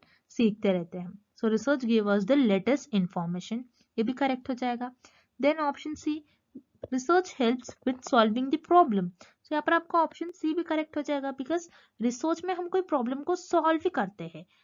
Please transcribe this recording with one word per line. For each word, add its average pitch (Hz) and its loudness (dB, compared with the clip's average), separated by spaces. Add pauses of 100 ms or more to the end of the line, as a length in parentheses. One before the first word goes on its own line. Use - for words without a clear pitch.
(300)
सीखते 214 2
रहते 175 -4
हैं। 180 -12 (240)
So 226 2
research 240 0
give 214 4
us 202 4
the 277 4 (120)
latest 196 0
information, 180 -4 (340)
ये 226 2
भी 247 -2
correct 262 -2
हो 262 -2
जाएगा। 247 -6 (500)
Then 302 2
option 294 -6
C, 302 -2 (800)
research 349 0
helps 247 0 (180)
with 254 -2 (160)
solving 233 4
the 269 -2 (120)
problem। 277 6 (140)
So - -18
यहाँ 302 0
पर 320 0
आपका 339 0
option 330 -2
सी 311 -4
भी 339 -2
correct 311 -4
हो 294 -2
जाएगा, 277 -4
because 320 -4 (400)
research 320 -2
में 370 -2
हम 349 -6
कोई 381 0
problem 269 -2
को 349 -2
सॉल्व 320 0
ही 370 0
करते 175 -6
हैं। 160 -18 (180)